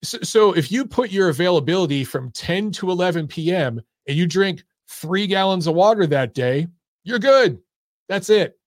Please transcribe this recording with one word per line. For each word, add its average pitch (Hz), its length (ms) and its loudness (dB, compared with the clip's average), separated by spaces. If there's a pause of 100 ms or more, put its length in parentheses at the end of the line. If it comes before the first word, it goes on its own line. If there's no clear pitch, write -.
so, 226 200 -12
so 214 300 4
if 156 200 0
you 254 140 -2
put 247 240 -4
your 190 180 2
availability 156 760 0
from 127 280 -8
ten 202 400 -4
to 185 180 -6
eleven 175 360 -2
P 165 260 -4
M 131 280 -2 (280)
and 143 80 -2
you 175 100 0
drink 185 380 -2 (240)
three 190 380 -4
gallons 190 400 0
of 165 80 0
water 196 320 4
that 135 280 0
day, 131 320 0 (380)
you're 233 140 -4
good. 233 400 4 (500)
That's 190 220 -2
it. 208 360 2